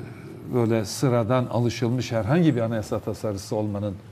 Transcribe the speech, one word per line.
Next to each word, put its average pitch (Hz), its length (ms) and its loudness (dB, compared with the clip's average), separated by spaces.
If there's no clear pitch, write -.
böyle 113 320 2
sıradan 120 600 2
alışılmış 117 680 0
herhangi 127 440 4
bir 120 60 0
anayasa 113 380 -2
tasarısı 104 560 -4
olmanın 104 380 -2